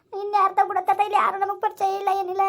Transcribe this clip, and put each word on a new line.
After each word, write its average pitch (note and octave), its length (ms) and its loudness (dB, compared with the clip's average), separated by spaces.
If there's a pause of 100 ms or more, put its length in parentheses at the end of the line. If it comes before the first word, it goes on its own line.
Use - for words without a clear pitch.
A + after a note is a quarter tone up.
(220)
ಇನ್ಯಾರ್ G4+ 300 2
ತಗೊಂಡ್ಬಿಡೋ F#4 320 0
ತಾತ, F#4+ 160 2
ಇಲ್ಲಿ G#4 140 0
ಯಾರು G4 240 2
ನಮಗ್ G4 240 -4
ಪರಿಚಯ G4 360 -2
ಇಲ್ಲ, G4+ 100 -4 (120)
ಏನಿಲ್ಲ. F#4 280 -4